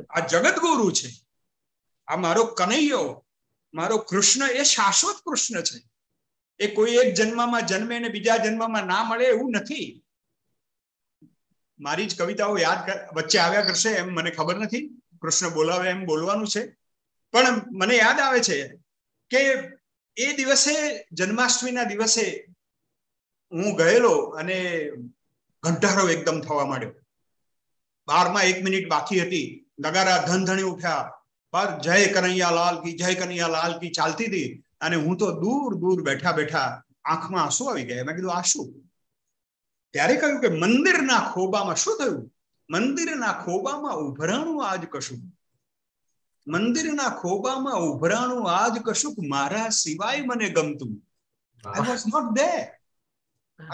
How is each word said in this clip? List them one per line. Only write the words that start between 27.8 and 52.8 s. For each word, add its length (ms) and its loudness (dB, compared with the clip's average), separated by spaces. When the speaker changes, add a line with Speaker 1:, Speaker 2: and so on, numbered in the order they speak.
Speaker 1:
બારમાં 360 4
એક 220 2
મિનિટ 240 0
બાકી 340 0
હતી, 440 -6
નગારા 480 2
ધનધણી 360 2
ઉઠ્યા, 500 -4
"પર 300 -2
જય 260 4
કનૈયા 440 2
લાલ 300 2
કી, 120 -8
જય 220 0
કનૈયા 340 -2
લાલ 300 -2
કી" 120 -8
ચાલતી 340 -2
હતી. 400 -6
અને 160 0
હું 200 0
તો 240 -2
દૂર 340 -2
દૂર 280 0
બેઠા 300 0
બેઠા 500 -2
આંખમાં 400 0
આંસુ 200 -2
આવી 200 -4
ગયા. 200 -6
મેં 120 -8
કીધું, 180 -4
"આ 80 -2
શું?" 480 -4
ત્યારે 260 2
કહ્યું 240 0
કે 80 4
મંદિરના 840 2
ખોબામાં, 440 -2
શું 220 0
થયું? 360 -4
"મંદિરના 720 -2
ખોબામાં 500 -4
ઉભરાણું 720 -4
આજ 220 -4
કશું, 480 -12
મંદિરના 640 -2
ખોબામાં 640 -4
ઉભરાણું 840 0
આજ 260 0
કશુંક 340 -4
મારા 400 -2
સિવાય 520 -2
મને 300 -2
ગમતું." 520 -4
Speaker 2:
વાહ. 100 -12
Speaker 1:
I 40 -4
was 180 0
not 440 -2
there. 260 0